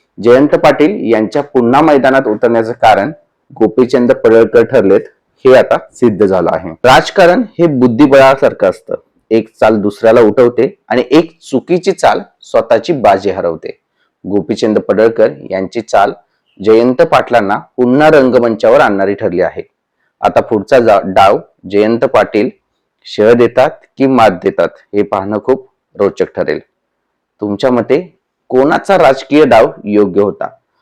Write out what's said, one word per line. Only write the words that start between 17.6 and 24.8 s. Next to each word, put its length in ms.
रंगमंचावर 720
आणणारी 340
ठरली 260
आहे. 220
आता 200
पुढचा 380
जा-, 260
डाव 340
जयंत 280
पाटील 520
शह 280
देतात 380
की 80
मात 240
देतात, 380